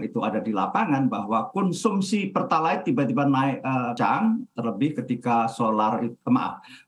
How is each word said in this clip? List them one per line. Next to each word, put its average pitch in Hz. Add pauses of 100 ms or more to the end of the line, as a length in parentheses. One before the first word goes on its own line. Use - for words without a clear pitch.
itu -
ada 214
di 113
lapangan 147
bahwa 107
konsumsi 196
Pertalite -
tiba-tiba 131
naik, 135
eh, 123
kencang, 170
terlebih 113
ketika 120
solar 113
it-, -
eh, -
maaf, 82 (260)